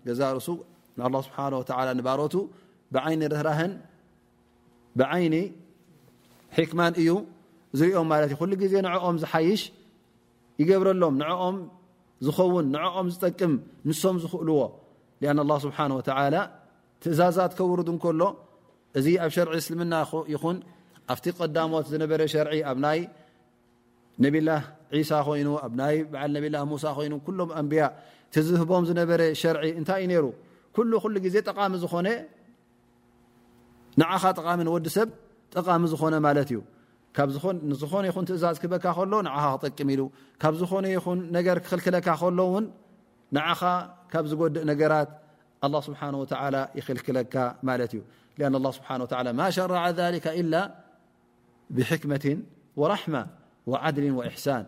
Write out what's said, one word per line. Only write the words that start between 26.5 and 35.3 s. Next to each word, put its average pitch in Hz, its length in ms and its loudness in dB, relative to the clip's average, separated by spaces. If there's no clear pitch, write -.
ሙሳ 147 280 -4
ኮይኑ 147 280 -4
ኩሎም 180 320 -4
ኣንብያ 151 320 2
ትዝህቦም 170 540 4
ዝነበረ 170 360 2
ሸርዒ 160 380 0
እንታይ 170 300 -2
እዩ 185 80 -2
ነይሩ? 170 180 4
ኩሉ 226 220 2
ኩሉ 214 200 -2
ግዜ 185 220 -2
ጠቓሚ 196 380 0
ዝኾነ 175 300 0
ንዓኻ 175 340 4
ጠቓሚ 175 300 -2
ንወዲ 165 260 0
ሰብ 220 220 0